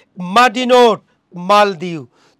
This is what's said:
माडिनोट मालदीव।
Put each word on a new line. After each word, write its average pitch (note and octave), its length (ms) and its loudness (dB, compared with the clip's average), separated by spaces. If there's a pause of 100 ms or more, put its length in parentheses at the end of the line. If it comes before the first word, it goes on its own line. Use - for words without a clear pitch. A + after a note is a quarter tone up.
(180)
माडिनोट A#3 840 0 (300)
मालदीव। F3+ 760 -2 (320)